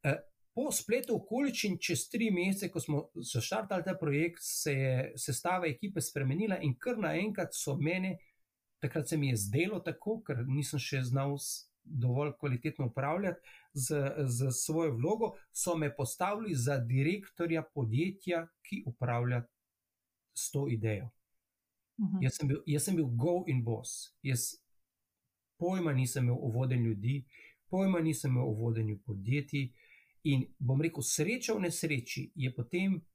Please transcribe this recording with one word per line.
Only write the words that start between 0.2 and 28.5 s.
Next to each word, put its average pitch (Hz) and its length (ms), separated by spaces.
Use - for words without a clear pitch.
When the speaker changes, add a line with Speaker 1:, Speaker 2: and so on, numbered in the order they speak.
Speaker 1:
po 254 120
spletu 240 460
okoliščin 233 640
čez - 300
tri 226 220
mesece, 190 380
ko 170 120
smo 147 200
zaštartali 185 720
ta 185 120
projekt, 160 440
se - 340
je 135 180
sestava 175 520
ekipe 160 360
spremenila 165 580
in 139 160
kar 247 220
naenkrat 190 560
so - 220
mene, 175 420
takrat 143 240
se 165 100
mi 143 120
je 123 80
zdelo 147 420
tako, 214 400
ker 127 240
nisem 139 360
še 131 240
znal 135 320
s-, - 280
dovolj 135 520
kvalitetno 135 520
upravljati 165 560
z, 147 260
z 131 300
svojo 156 420
vlogo, 190 380
so - 240
me 156 160
postavili 190 640
za 135 240
direktorja 156 880
podjetja, 165 760
ki - 240
upravlja 123 580
s - 120
to 139 180
idejo. 110 440
Speaker 2:
Mhm. 190 220
Speaker 1:
Jaz 131 140
sem 147 120
bil, 135 160
jaz 147 200
sem 190 120
bil 151 140
go 120 240
in 127 180
boss. - 580
Jaz 127 260
pojma 175 320
nisem 131 320
imel 123 140
o 131 120
vodenju 123 360
ljudi, 113 320
pojma 190 360
nisem 160 300
imel 123 140
o 113 80